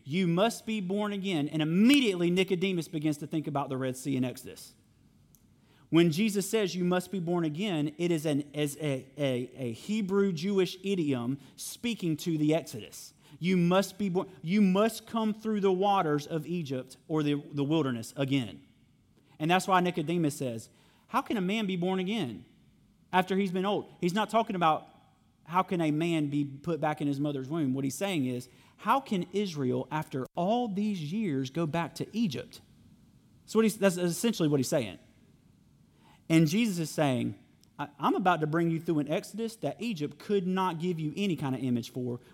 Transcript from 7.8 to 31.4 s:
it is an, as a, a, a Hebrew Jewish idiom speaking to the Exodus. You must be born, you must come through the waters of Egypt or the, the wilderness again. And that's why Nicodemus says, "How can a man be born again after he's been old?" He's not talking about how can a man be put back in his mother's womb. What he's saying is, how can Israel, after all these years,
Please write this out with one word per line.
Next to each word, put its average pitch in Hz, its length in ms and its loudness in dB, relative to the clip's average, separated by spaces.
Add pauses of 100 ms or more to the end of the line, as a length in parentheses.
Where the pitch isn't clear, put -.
it 175 140 0
is 160 160 0
an, 147 260 0
as 147 260 -2
a, 135 280 -4 (100)
a, 127 400 -2
a 123 160 -6
Hebrew 196 600 0
Jewish 185 500 0
idiom 143 560 0 (160)
speaking 180 640 -4
to 170 180 -2
the 151 180 4
Exodus. - 600 -6 (240)
You 185 180 2
must 185 420 4
be 202 100 -2
born, 185 200 -2 (140)
you 185 200 2
must 202 440 4
come 220 260 -2
through 214 280 -4
the 190 100 4
waters 180 560 2
of 156 200 -4
Egypt 139 500 -6 (100)
or 156 160 0
the, 143 180 0 (120)
the 147 100 -2
wilderness 135 540 0
again. 131 440 -2 (800)
And 156 120 0
that's 185 180 2
why 190 120 6
Nicodemus 170 540 0
says, 117 360 -8 (360)
"How 240 140 -2
can 277 160 -2
a 196 60 0
man 202 240 0
be 190 100 -2
born 185 240 0
again 180 440 -4 (680)
after 208 240 2
he's 196 160 0
been 185 140 -2
old?" 196 200 -2 (140)
He's 175 140 0
not 208 140 0
talking 220 280 2
about 160 320 2 (560)
how 175 180 2
can 185 180 -2
a 156 120 2
man 156 340 0
be 143 180 -2
put 143 360 -6
back 151 200 -2
in 151 60 0
his 139 140 0
mother's 139 280 -2
womb. 143 260 0
What 139 100 -2
he's 131 100 -2
saying 180 320 -2
is, 123 220 -6 (300)
how 233 200 2
can 208 340 -2
Israel, 143 600 -2
after 151 420 -4
all 220 320 0
these 202 340 -2
years, 147 500 -2